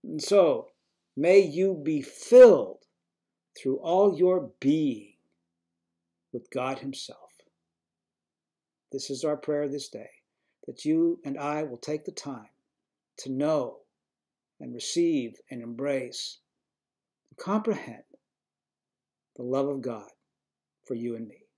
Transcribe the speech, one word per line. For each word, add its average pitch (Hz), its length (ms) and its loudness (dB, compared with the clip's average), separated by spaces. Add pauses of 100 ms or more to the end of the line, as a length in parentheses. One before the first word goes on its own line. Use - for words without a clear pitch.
And 156 160 -10
so, 160 520 2 (440)
may 175 240 6
you 185 360 0
be 151 260 -4
filled 220 840 8 (680)
through 135 220 -4
all 185 400 2
your 180 420 2
being 135 540 0 (1200)
with 117 160 -14
God 135 300 -6
himself. - 540 -14 (1600)
This 135 200 -10
is 127 120 -8
our 151 140 -2
prayer 147 300 -4
this 135 220 -10
day, 107 200 -16 (560)
that - 200 -14
you 165 380 0
and 139 140 -8
I 147 240 -6
will 127 160 -10
take 151 280 -8
the - 60 -10
time 120 380 -14 (680)
to 135 140 -10
know 135 500 -4 (760)
and 123 140 -14
receive 139 680 -4 (120)
and 120 100 -12
embrace 127 760 -8 (920)
and - 80 -20
comprehend 202 680 -6 (1300)
the 123 80 -14
love 135 240 -2
of 139 140 -6
God 113 280 -10 (720)
for 127 120 -8
you 117 200 -8
and 113 120 -12
me. - 180 -20 (120)